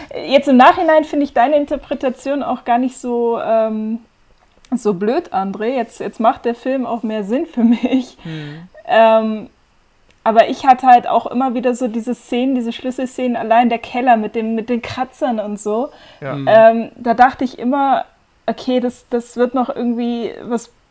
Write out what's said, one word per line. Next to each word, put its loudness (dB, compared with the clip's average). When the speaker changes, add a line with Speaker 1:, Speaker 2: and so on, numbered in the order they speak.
Speaker 1:
äh, -10
jetzt 4
im 6
Nachhinein 6
finde -4
ich -8
deine 4
Interpretation -4
auch -6
gar 2
nicht -2
so, -2
ähm, -2
so 0
blöd, -2
André. -4
Jetzt, -6
jetzt -8
macht 0
der -2
Film -4
auch -6
mehr -4
Sinn -2
für -4
mich. 2
Speaker 2:
Hm. -12
Speaker 1:
Ähm, 4
aber 4
ich -8
hatte 4
halt 6
auch 0
immer -2
wieder -2
so -4
diese -6
Szenen, -2
diese -4
Schlüsselszenen, -6
allein 2
der -4
Keller 0
mit -4
dem, -4
mit -6
den -2
Kratzern -6
und -6
so. -4
Speaker 2:
Ja. -8
Speaker 3:
Mhm. -6
Speaker 1:
Ähm, 6
da -2
dachte 2
ich -8
immer, 0
okay, -2
das, -6
das -6
wird 0
noch -2
irgendwie -4
was, -8